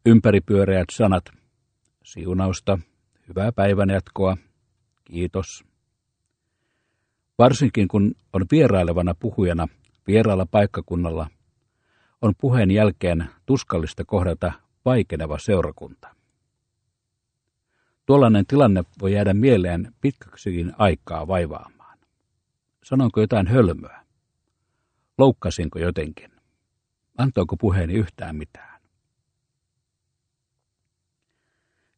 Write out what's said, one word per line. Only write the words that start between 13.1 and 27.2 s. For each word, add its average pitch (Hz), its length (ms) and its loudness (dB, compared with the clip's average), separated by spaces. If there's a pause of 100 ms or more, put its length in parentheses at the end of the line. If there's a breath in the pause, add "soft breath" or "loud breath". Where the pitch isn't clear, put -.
tuskallista 85 580 -4
kohdata 90 480 -4 (320)
vaikeneva 82 540 -2
seurakunta. - 760 -6 (1900)
Tuollainen 117 400 4
tilanne 107 360 2 (180)
voi 98 120 -2
jäädä 101 220 0
mieleen 101 680 0
pitkäksikin 87 800 -6
aikaa 82 480 -2
vaivaamaan. 85 720 -8 (840)
Sanoinko 127 360 0
jotain 104 260 0
hölmöä? 104 580 0 (1120)
Loukkasinko 87 600 0
jotenkin? 82 520 -6 (880)
Antoiko 113 380 -2